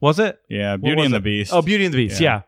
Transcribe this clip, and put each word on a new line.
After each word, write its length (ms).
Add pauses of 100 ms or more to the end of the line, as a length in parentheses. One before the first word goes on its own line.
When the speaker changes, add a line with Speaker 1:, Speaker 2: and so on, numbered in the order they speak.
Speaker 1:
Was 180
it? 200 (100)
Speaker 2:
Yeah, 240
Speaker 1:
What 120
Speaker 2:
Beauty 180
Speaker 1:
was 20
Speaker 2:
and 80
the 60
Speaker 1:
it? 60
Speaker 2:
Beast. 280
Speaker 1:
Oh, 80
Beauty 240
and 80
the 60
Beast. 200
Speaker 2:
Yeah. 180
Speaker 1:
Yeah, 100